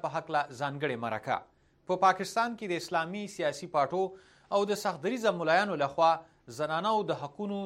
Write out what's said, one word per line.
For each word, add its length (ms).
په 80
هکله 300
ځانګړې 360
مرکه. 320
په 140
پاکستان 500
کې 140
د 140
اسلامي 420
سیاسي 400
پارټو 260
او 140
د 140
سختدریزه 560
ملایانو 420
لخوا 300
زنانو 340
د 140
حقونو 400